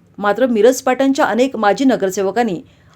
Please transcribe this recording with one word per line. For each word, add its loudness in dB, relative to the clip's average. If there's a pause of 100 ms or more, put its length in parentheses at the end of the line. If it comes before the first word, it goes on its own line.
(180)
मात्र 0
मिरज 2
पॅटर्नच्या 0
अनेक -2
माजी 0
नगरसेवकांनी -2 (340)